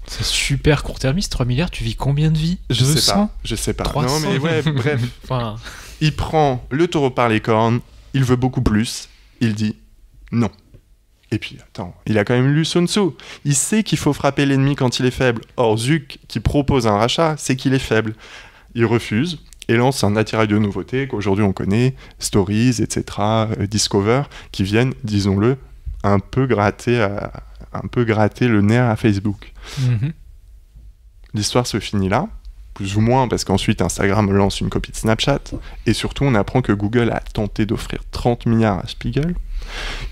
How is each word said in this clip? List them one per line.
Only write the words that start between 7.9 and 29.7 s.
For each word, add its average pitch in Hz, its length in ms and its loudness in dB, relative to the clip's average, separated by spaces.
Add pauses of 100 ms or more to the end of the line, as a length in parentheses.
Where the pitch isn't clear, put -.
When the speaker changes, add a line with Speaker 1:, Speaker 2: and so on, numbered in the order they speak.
Speaker 2:
il 135 100 2
veut 123 120 4
beaucoup 127 260 0
plus, 107 460 0 (320)
il 113 140 2
dit 107 220 -2 (560)
non. 117 180 2 (800)
Et 107 80 0
puis, - 240 -14
attends, 92 320 -12 (120)
il 107 120 2
a 104 60 4
quand 123 100 2
même 131 200 4
lu 156 100 2
Sun 175 240 2
Tzu. 196 220 2 (340)
Il 143 100 2
sait 214 280 2
qu'il 165 160 0
faut 143 160 2
frapper 139 320 0
l'ennemi 139 300 2
quand 127 220 0
il 131 60 0
est 127 60 2
faible. 123 320 0 (160)
Or, 120 180 4
Zuck, 131 500 -2
qui - 140 -6
propose 135 460 2
un 104 100 4
rachat, 156 400 2
c'est - 180 -2
qu'il 131 200 0
est 135 40 4
faible. 110 360 0 (600)
Il 117 120 2
refuse 117 520 0 (300)
et 117 80 4
lance 127 280 2
un 104 120 2
attirail 110 320 2
de 104 80 2
nouveautés 107 500 -2
qu'aujourd'hui 104 380 0
on 98 80 2
connaît, 113 420 0 (240)
Stories, 110 600 2
et 110 80 0
cetera, 110 600 0 (120)
euh, 101 60 -2
Discover, 107 560 2 (300)
qui - 120 -2
viennent, 117 300 2 (100)
disons-le, 104 540 2 (440)
un 101 160 2
peu 131 280 -2
gratter 110 520 2
à, 101 320 -2 (440)
un 95 140 -6
peu 123 160 0
gratter 110 440 2
le 104 140 4
nerf 113 260 4
à 110 80 2
Facebook. 104 560 0 (280)